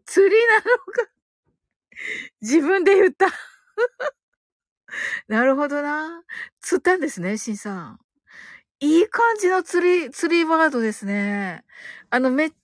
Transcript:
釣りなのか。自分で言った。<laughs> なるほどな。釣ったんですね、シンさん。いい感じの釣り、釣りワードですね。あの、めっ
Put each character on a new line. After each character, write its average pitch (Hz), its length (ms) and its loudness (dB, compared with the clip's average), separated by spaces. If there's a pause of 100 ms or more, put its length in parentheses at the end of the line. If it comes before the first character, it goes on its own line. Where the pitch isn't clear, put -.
釣 392 240 4
り 453 160 4
な 440 80 4
の 427 80 2
か。 440 80 0 (1700)
自 254 200 2
分 349 240 2
で 392 100 6
言 370 160 6
っ - 20 -10
た。 392 140 2 (500)
<laughs> 494 380 -4 (1120)
な 220 160 0
る 269 120 4
ほ 285 120 -2
ど 285 140 -4
な。 311 400 -8 (380)
釣 - 180 -2
っ - 40 -16
た 370 140 2
ん 359 40 -4
で 294 80 -2
す 190 120 -12
ね、 202 180 -4
シ 226 140 -8
ン 202 40 -8
さ 202 180 -10
ん。 170 260 -14 (800)
い 311 220 4
い 440 60 0
感 466 280 0
じ 415 120 0
の 370 140 0
釣 349 420 2
り、 240 60 -10
釣 339 260 -2
り 339 80 2
ワ 320 220 2
ー 294 40 2
ド 247 100 -2
で 220 120 -2
す 208 140 -12
ね。 202 580 -4 (460)
あ 247 100 0
の、 262 100 2
め 294 160 0
っ 311 60 -6 (120)